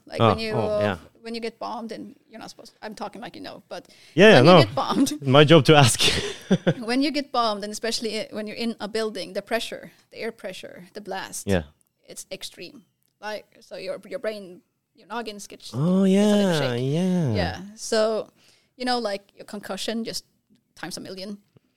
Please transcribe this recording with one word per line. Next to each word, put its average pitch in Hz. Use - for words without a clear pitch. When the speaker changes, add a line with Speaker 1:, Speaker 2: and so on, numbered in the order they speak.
Speaker 1:
Like -
Speaker 2:
Oh, -
Speaker 1:
when 220
you, 220
Speaker 2:
oh, -
Speaker 1:
uh, 104
Speaker 2:
yeah. 101
Speaker 1:
when 226
you 233
get 226
bombed, 220
and 208
you're 220
not -
supposed -
to, -
I'm 220
talking 208
like 226
you 202
know, -
but 180
Speaker 2:
Yeah, 202
Speaker 1:
when 127
Speaker 2:
no. 175
Speaker 1:
you 131
get 104
bombed, -
<laughs> 139
Speaker 2:
My 139
job 156
to 156
ask. 135
<laughs> -
Speaker 1:
when 240
you 294
get 285
bombed, 220
and 208
especially 220
i-, -
when 214
you're 214
in 233
a 208
building, 214
the 196
pressure, 233
the -
air 226
pressure, -
the 214
blast, 185
Speaker 2:
Yeah. 92
Speaker 1:
it's -
extreme. -
Like, 208
so 214
your, 185
your -
brain, 202
your 196
noggin 220
gets, -
Speaker 2:
Oh, -
Speaker 1:
gets -
a -
little 185
Speaker 2:
yeah, 202
Speaker 1:
shake. 131
Speaker 2:
yeah. 175
Speaker 1:
Yeah. 175
So, 220
you 247
know, 247
like, 202
your -
concussion 208
just -
times 165
a -
million. 190